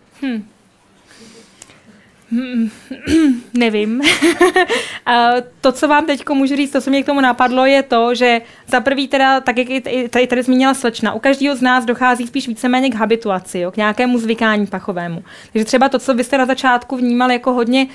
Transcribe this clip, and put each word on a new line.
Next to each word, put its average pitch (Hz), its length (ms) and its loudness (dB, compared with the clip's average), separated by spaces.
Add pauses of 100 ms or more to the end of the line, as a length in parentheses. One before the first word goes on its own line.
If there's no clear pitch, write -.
(220)
Hm. 233 220 -6 (1900)
Hmm, 240 360 -4 (440)
<clears throat> 277 400 2
nevím. 226 480 0 (540)
<laughs> 415 500 -2
A 240 240 4 (300)
to, 262 120 2
co 277 160 -2
vám 294 180 2
teďko 285 280 -4
můžu 269 220 0
říct, 277 140 -2
to, 277 100 0
co 269 100 -4
mě 269 120 2
k 269 40 -6
tomu 285 140 0
napadlo, 254 460 2
je 277 160 4
to, 240 320 0
že 240 260 2 (260)
za 254 140 0
prvý 269 280 -2
teda, 269 320 2
tak 247 180 -2
jak 247 120 -2
i 262 100 -4
t-, - 100 -10
i 247 180 -4
tady, 254 180 2
tady 254 160 -2
zmínila 262 320 2
slečna, 233 380 -4
u 220 60 -8
každého 269 380 0
z 240 60 -4
nás 254 220 2
dochází 247 420 0
spíš 262 220 -6
víceméně 254 420 -2
k 226 40 -6
habituaci, 208 640 -2
jo, 175 120 -4
k - 60 -12
nějakému 233 420 0
zvykání 220 480 0
pachovému. 175 580 -8 (280)
Takže 220 120 -2
třeba 262 240 2
to, 269 100 0
co 262 160 -2
vy 247 100 0
jste 269 140 0
na 254 80 2
začátku 254 500 0
vnímal 247 340 0
jako 247 220 0
hodně 254 420 0